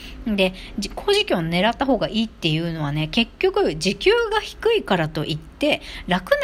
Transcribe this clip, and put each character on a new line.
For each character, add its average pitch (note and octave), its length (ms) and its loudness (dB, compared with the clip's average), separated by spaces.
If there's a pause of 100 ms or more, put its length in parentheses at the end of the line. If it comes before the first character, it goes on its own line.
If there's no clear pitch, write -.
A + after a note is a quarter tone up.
(260)
で、 F#3+ 280 2 (240)
じ-、 G3+ 160 -4
高 - 180 0
時 G#4 140 2
給 E4+ 80 0
を G3+ 40 2
狙 E3+ 300 2
っ A#3 80 0
た C#4 80 0
方 C4 140 2
が D#3+ 100 0
い G#3+ 140 0
い - 20 0
っ A3 40 -4
て - 200 -4
い D#3 100 2
う E3+ 140 -2
の D#3+ 100 -6
は C#3+ 100 -2
ね、 D3+ 160 -2
結 A3+ 300 0
局 F#4+ 360 2
時 F#3 220 -2
給 F#4+ 160 4 (180)
が G#4+ 100 0
低 - 340 0
い D4 80 2
か G3 140 0
ら D#3+ 120 2
と D#3 160 -4
い - 80 -2
っ D3+ 60 -4
て、 - 440 -2 (240)
楽 F#3 380 2